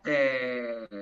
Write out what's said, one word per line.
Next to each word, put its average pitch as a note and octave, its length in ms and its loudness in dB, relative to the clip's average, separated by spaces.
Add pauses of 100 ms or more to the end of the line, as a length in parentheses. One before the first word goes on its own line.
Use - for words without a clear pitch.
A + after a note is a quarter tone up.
eh, B2+ 840 0 (140)